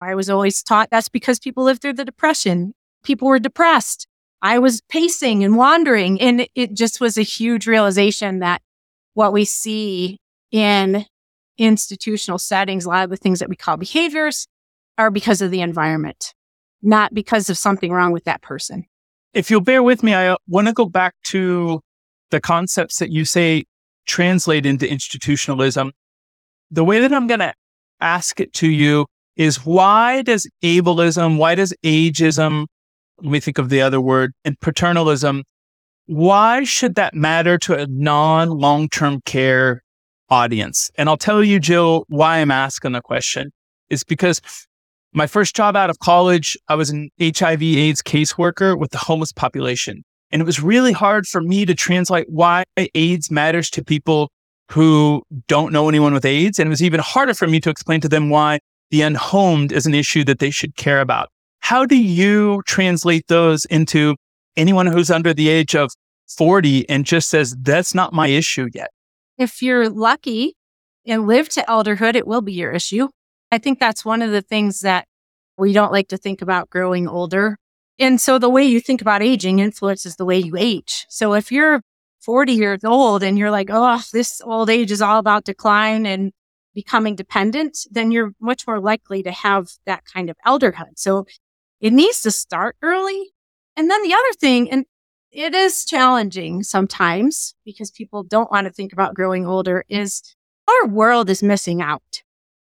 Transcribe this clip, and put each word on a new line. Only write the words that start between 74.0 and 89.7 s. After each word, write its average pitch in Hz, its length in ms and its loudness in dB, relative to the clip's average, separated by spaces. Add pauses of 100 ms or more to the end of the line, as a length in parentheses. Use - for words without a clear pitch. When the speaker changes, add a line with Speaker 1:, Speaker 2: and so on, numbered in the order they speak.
Speaker 1:
one 226 180 -2
of 226 80 -2
the 208 120 0
things 208 380 -2
that 185 260 -2 (500)
we 196 160 0
don't 208 200 2
like 196 160 0
to 190 80 -8
think 190 260 -8
about 180 280 -4
growing 180 380 -2
older. 190 500 -4 (400)
And 262 220 4
so 262 180 2
the 247 100 2
way 262 160 4
you 240 160 4
think 254 220 -2
about 208 200 0
aging 196 360 2
influences 196 580 -2
the 190 80 -8
way 185 140 0
you 175 180 -4
age. 196 520 -4
So 208 260 -2
if 208 180 -2
you're 294 300 2 (380)
forty 254 320 0
years 208 320 0
old 226 380 2
and 196 160 0
you're 208 120 0
like, 196 200 -2
Oh, 233 300 2 (120)
this - 320 -4
old 226 260 -2
age 226 200 0
is 208 120 -4
all 214 160 2
about 214 260 0
decline 214 600 0
and 190 260 -4 (420)
becoming 214 420 -2
dependent, 220 600 -4 (120)
then 226 200 -2
you're 226 300 -2
much 240 260 -6
more 220 140 -6
likely 196 420 -4
to 180 80 -10
have 196 380 -2 (180)